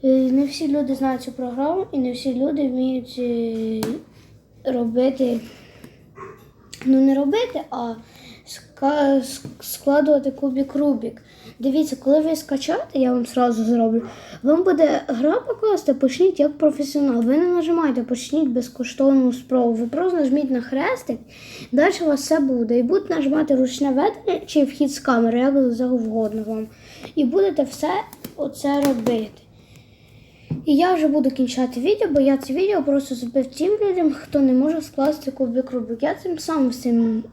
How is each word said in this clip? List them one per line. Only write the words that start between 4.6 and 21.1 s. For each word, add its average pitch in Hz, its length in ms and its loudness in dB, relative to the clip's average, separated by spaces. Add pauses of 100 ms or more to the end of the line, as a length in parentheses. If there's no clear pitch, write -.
робити, 247 760 0 (1500)
ну 262 160 6
не 269 140 6
робити, 302 540 0
а 240 240 -6 (520)
ска-, 277 720 0
с-, - 240 -4 (180)
складувати 277 720 2
кубик 269 440 -4
Рубік. 262 460 -2 (380)
Дивіться, 269 440 0
коли 294 180 4
ви 320 140 0
скачаєте, 311 640 -4
я 254 140 2
вам 240 120 0
сразу 240 380 0
зроблю, 226 380 2 (420)
вам 311 200 4
буде 320 440 4
гра 294 320 0
показувати, 415 540 0
"Почніть 277 460 2
як 294 180 2
професіонал". 285 640 0
Ви 254 160 2
не 349 100 2
нажимаєте 330 560 0
"Почніть 285 440 -2
безкоштовну 254 840 2
спробу", 247 400 0
ви 233 140 -2
просто 349 300 0
нажміть 277 340 2
на 247 100 0
хрестик, 285 580 -4 (520)